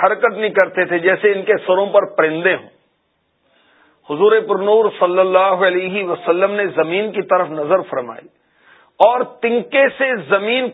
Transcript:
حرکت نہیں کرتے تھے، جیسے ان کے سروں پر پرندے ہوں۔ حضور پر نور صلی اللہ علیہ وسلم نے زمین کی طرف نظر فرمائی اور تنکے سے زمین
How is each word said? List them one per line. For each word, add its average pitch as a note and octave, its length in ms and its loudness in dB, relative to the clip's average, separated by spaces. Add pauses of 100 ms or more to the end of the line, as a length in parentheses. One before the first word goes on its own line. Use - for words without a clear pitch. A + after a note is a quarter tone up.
حرکت G#3 360 0
نہیں G#3+ 200 -4
کرتے F3+ 280 2
تھے، F3 140 -2
جیسے F#3 320 2
ان G3 140 -4
کے G#3 100 2 (100)
سروں F#3+ 200 2
پر G3 200 2 (100)
پرندے E3 400 0
ہوں۔ - 140 -12 (1400)
حضور F3 220 2 (160)
پر F#3+ 160 -2
نور G#3+ 260 4 (100)
صلی F3+ 200 2
اللہ F#3 480 2
علیہ F#3 360 -2
وسلم F3 480 -2
نے G3+ 240 -4
زمین F3 360 -2
کی G3 100 -6
طرف F3+ 280 0
نظر D#3 400 -2
فرمائی B2 380 -10 (720)
اور B3 240 4 (180)
تنکے A#3+ 440 0 (120)
سے C4 140 -2 (180)
زمین A3 440 0